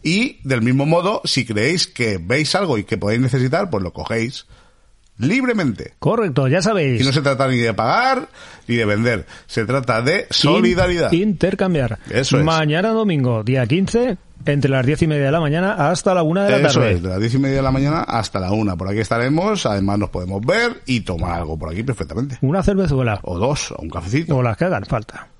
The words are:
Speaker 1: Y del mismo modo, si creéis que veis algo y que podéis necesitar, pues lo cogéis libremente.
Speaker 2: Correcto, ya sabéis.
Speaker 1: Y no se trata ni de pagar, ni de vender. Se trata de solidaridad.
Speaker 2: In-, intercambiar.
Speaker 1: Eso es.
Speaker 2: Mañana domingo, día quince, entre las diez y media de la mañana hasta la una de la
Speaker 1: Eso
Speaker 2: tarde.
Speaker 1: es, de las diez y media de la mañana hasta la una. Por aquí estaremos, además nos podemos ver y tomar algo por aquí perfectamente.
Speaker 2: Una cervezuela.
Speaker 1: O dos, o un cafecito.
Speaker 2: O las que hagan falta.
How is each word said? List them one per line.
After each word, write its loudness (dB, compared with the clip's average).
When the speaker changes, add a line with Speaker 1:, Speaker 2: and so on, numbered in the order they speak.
Speaker 1:
Y 0
del 0
mismo 2
modo, 0
si -2
creéis 0
que -2
veis 0
algo 0
y -2
que -4
podéis 0
necesitar, 0
pues -2
lo -6
cogéis -6
libremente. 0
Speaker 2:
Correcto, 0
ya 2
sabéis. 0
Speaker 1:
Y 2
no 2
se 2
trata 2
ni 2
de 2
pagar, 0
ni 0
de 2
vender. 0
Se -2
trata 0
de -2
solidaridad. 2
Speaker 2:
In-, 2
intercambiar. 0
Speaker 1:
Eso 0
es. 4
Speaker 2:
Mañana 2
domingo, 0
día 0
quince, 0
entre 2
las 2
diez 2
y 4
media 2
de 2
la 2
mañana 0
hasta 0
la 2
una 0
de 2
la 4
Speaker 1:
Eso 2
Speaker 2:
tarde. 2
Speaker 1:
es, -4
de -4
las -2
diez 0
y 2
media 0
de 0
la 2
mañana 2
hasta -4
la -2
una. 0
Por -6
aquí 0
estaremos, 0
además 0
nos -2
podemos -6
ver 0
y 0
tomar -4
algo -6
por -8
aquí -6
perfectamente. -6
Speaker 2:
Una 0
cervezuela. 0
Speaker 1:
O -6
dos, -2
o -12
un -10
cafecito. -2
Speaker 2:
O 0
las 0
que 0
hagan -2
falta. -8